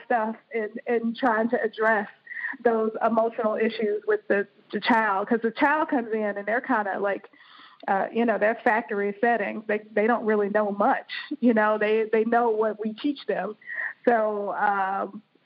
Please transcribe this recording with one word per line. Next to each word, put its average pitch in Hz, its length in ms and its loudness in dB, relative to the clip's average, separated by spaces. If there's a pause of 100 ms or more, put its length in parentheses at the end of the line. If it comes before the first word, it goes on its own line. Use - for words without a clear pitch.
stuff 226 300 0 (180)
and, 220 180 -4 (160)
and 233 280 0
trying 226 340 0
to 233 120 0
address 220 460 0 (560)
those 220 280 2 (140)
emotional 226 500 0
issues 220 520 -2
with 214 200 2
the, 202 200 0 (240)
the 208 80 -4
child. 208 480 2
'Cause 226 160 0
the 233 80 0
child 302 380 0
comes 233 240 -2
in 208 240 -2
and 202 100 -8
they're 233 140 0
kinda 214 380 -2
like, 196 300 -4 (580)
uh, 196 240 0
you 233 140 0
know, 220 120 2
they're 208 260 2
factory 208 580 0
settings. 214 460 0
They, 214 140 -2 (120)
they 214 140 2
don't 233 180 0
really 208 240 2
know 208 220 0
much, 208 380 0 (300)
you 240 140 4
know, 214 240 4
they, 214 340 2
they 220 140 4
know 233 240 2
what 214 340 0
we 220 100 -4
teach 285 340 -4
them. 190 280 -4 (520)
So, 214 460 2
um, 196 680 -2 (240)